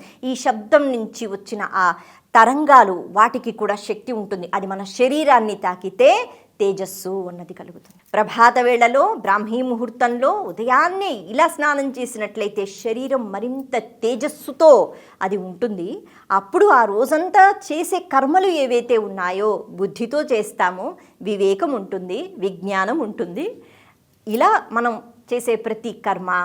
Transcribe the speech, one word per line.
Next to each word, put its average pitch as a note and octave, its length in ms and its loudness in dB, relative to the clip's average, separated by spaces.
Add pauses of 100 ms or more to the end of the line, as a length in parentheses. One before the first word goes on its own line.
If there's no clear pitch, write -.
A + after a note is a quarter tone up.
(240)
ఈ B3+ 120 -4
శబ్దం C4 560 0
నుంచి A3 340 -6
వచ్చిన G3 480 -10
ఆ F3+ 200 2 (420)
తరంగాలు, A#3 760 6
వాటికి A#3 400 0
కూడా G#3 240 -4
శక్తి G#3+ 360 -8
ఉంటుంది. G3 420 -8
అది G3 140 -4
మన G3 160 -8
శరీరాన్ని B3+ 720 2
తాకితే A#3+ 720 2 (300)
తేజస్సు F#3+ 680 -4
అన్నది F3 260 -16
కలుగుతుంది. - 480 -20 (120)
ప్రభాత A#3 460 4
వేళలో, B3 560 4
బ్రాహ్మీ G#3+ 460 -2
ముహూర్తంలో, A#3+ 720 -2
ఉదయాన్నే D#4+ 800 -2
ఇలా A3+ 360 0
స్నానం D4 440 -2
చేసినట్లయితే G#3 760 -6
శరీరం A#3+ 680 -6
మరింత B3 460 -6
తేజస్సుతో B3+ 1160 2 (280)
అది F#3+ 160 -4
ఉంటుంది. F#3 680 -8 (280)
అప్పుడు B3+ 340 2
ఆ C4 200 6
రోజంతా D#4+ 680 4 (160)
చేసే E4+ 280 -4
కర్మలు D4 480 2
ఏవైతే B3 500 0
ఉన్నాయో, G3 720 -2
బుద్ధితో A3+ 520 -4
చేస్తామో G#3+ 760 -2 (260)
వివేకం G3 500 0
ఉంటుంది, G3+ 640 -8
విజ్ఞానం F#3+ 640 -4
ఉంటుంది. G#3+ 600 -8 (680)
ఇలా C#4+ 440 2
మనం A#3 300 -2 (320)
చేసే A#3+ 220 -2
ప్రతి A3 360 -8
కర్మ F#3 380 -6 (160)